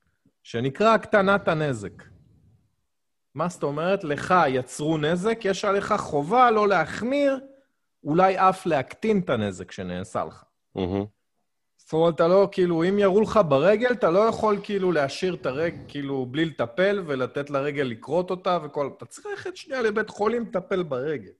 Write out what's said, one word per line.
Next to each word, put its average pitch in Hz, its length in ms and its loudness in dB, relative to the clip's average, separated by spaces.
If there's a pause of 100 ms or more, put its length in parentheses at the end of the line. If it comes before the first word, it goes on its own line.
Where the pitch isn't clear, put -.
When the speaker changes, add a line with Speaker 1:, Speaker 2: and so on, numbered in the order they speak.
(440)
Speaker 1:
שנקרא 135 500 0
הקטנת 202 540 2
הנזק. 147 560 -4 (1300)
מה 170 140 -4
זאת - 140 -8
אומרת? 165 400 -2
לך 147 300 -2 (140)
יצרו 147 500 -2
נזק, 180 480 -2
יש 190 200 -2
עליך 202 280 0
חובה 208 580 2
לא 214 160 4
להחמיר, 262 720 0 (640)
אולי 185 340 2
אף 190 280 2
להקטין 185 540 0
את 180 100 -4
הנזק 101 420 -2
שנעשה 90 540 -8
לך. - 180 -16 (320)
Speaker 2:
מהמם. 98 300 -2 (720)
Speaker 1:
זאת - 160 -12
אומרת, 160 220 4
אתה 165 120 4
לא, 190 240 6
כאילו, 175 320 2
אם 196 160 2
ירו 202 220 4
לך 214 260 2
ברגל, 208 440 4
אתה 240 200 2
לא 185 80 4
יכול, 214 440 2
כאילו, 190 280 -2
להשאיר 156 420 -2
את - 120 -12
הרגל, 147 320 -4 (100)
כאילו, 139 380 -6
בלי 143 200 -2
לטפל 180 600 -2
ולתת 139 440 -4
לרגל 143 340 -2
לקרות 143 480 -4
אותה 180 320 -2
וכל... 143 340 -6
אתה 117 80 -16
צריך - 200 -20
ללכת 392 300 -10
שנייה 262 260 -8
לבית 214 280 -2
חולים 226 340 -2
לטפל 185 400 -4
ברגל. 135 560 -6